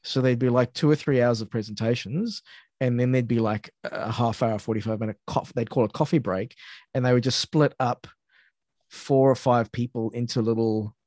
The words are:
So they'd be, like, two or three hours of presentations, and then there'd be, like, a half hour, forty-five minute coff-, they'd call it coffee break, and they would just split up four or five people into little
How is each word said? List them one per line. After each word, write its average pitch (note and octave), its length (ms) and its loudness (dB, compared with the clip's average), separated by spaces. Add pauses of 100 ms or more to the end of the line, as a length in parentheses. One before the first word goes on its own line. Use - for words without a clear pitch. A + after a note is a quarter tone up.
So - 180 -2
they'd B2+ 180 2
be, B2+ 100 2
like, B2 240 2
two D3+ 160 2
or D3+ 60 6
three C3+ 260 0
hours A#2+ 200 2
of G#2 80 -8
presentations, A#2 920 -4 (380)
and B2 200 0
then B2+ 120 2
there'd B2+ 160 2
be, A#2 120 2
like, G#2+ 320 -2 (120)
a - 280 -6
half A#2 300 0
hour, A2 160 0
forty-five A2 420 -4
minute G#2+ 260 -6
coff-, - 280 -4
they'd A#2 160 -4
call B2 160 2
it - 80 -6
coffee D#3 260 0
break, G2+ 360 -4 (380)
and B2+ 120 0
they B2 80 6
would B2 100 4
just B2+ 160 0
split D3+ 400 0
up B2+ 280 -2 (840)
four C3+ 400 2
or B2+ 60 4
five A#2+ 360 2
people A#2 400 -4
into A#2+ 300 -4
little A2 540 0 (120)